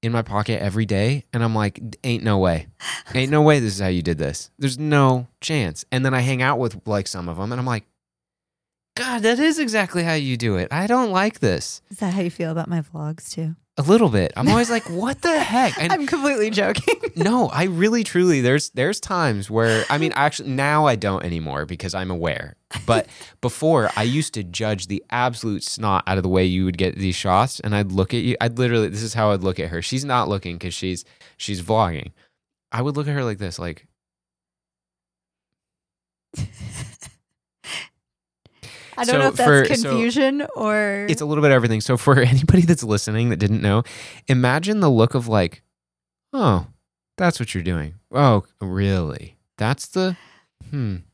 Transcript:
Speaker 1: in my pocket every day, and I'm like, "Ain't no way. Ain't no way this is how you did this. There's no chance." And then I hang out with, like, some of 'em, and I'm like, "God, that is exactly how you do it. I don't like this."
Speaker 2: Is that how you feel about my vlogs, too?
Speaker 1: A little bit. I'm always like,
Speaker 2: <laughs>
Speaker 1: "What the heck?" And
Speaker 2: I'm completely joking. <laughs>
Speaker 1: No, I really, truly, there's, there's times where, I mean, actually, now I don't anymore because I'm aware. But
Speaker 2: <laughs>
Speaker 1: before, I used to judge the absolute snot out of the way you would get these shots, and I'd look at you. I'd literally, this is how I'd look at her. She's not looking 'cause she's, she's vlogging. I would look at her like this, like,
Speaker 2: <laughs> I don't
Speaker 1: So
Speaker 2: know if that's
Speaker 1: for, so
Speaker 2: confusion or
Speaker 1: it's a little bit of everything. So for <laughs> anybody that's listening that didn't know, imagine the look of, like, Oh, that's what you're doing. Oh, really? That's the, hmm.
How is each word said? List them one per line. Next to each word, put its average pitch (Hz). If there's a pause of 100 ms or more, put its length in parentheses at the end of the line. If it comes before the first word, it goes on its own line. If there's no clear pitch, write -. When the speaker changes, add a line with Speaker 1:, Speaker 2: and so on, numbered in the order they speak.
Speaker 1:
in 117
my 117
pocket 110
every 101
day, 107
and 117
I'm 113
like, 104 (220)
"Ain't 120
no 104
way. 85 (480)
Ain't 131
no 151
way 151
this 107
is 101
how 98
you 90
did 80
this. 71
There's 135
no 139 (120)
chance." 113
And 131
then 135
I 131
hang 127
out 131
with, 113
like, 101
some 87
of 85
'em, 104
and 123
I'm 127
like, 117 (1120)
"God, 247
that 240
is 311
exactly 208
how 165
you 135
do 113
it. 90
I 175
don't 240
like 196
this." -
Speaker 2:
Is 202
that 185
how 196
you 175
feel 160
about 160
my 170
vlogs, 156
too? 160 (220)
Speaker 1:
A 143
little 196
bit. 101
I'm -
always 226
like, 226
Speaker 2:
<laughs> -
Speaker 1:
"What 202
the 330
heck?" 240
And -
Speaker 2:
I'm 302
completely 269
joking. 208
<laughs> - (160)
Speaker 1:
No, 202
I 160
really, 202
truly, 175
there's, 127
there's 156
times 123
where, 113
I 143
mean, 160
actually, 139
now 147
I 127
don't 98
anymore 78
because 87
I'm 92
aware. 82 (280)
But 113 (180)
Speaker 2:
<laughs> -
Speaker 1:
before, 156
I 104
used 135
to 107
judge 92
the 98
absolute 120
snot 104
out 95
of 92
the 92
way 92
you 92
would 90
get 92
these 95
shots, 98
and 104
I'd 101
look 95
at 120
you. 123
I'd 117
literally, 117
this 101
is 110
how 110
I'd 101
look 92
at 85
her. 85
She's 131
not 123
looking 90
'cause 87
she's, 92 (320)
she's 95
vlogging. 87 (580)
I 113
would 143
look 147
at 147
her 139
like 107
this, 95
like, 85 (2500)
Speaker 2:
<laughs> - (2500)
I 240
don't -
Speaker 1:
So 254
Speaker 2:
know 269
if -
that's -
Speaker 1:
for, 277
so 233
Speaker 2:
confusion 262
or 208
Speaker 1:
it's 117
a 151
little 151
bit 147
of 135
everything. 113
So 123
for 135
<laughs> -
anybody 135
that's 170
listening 107
that 104
didn't 104
know, 101 (460)
imagine 143
the 165
look 113
of, 120
like, 98 (720)
Oh, 147 (500)
that's 175
what -
you're 92
doing. 85 (180)
Oh, 123 (160)
really? 95 (200)
That's 117
the, 185 (540)
hmm. 117 (180)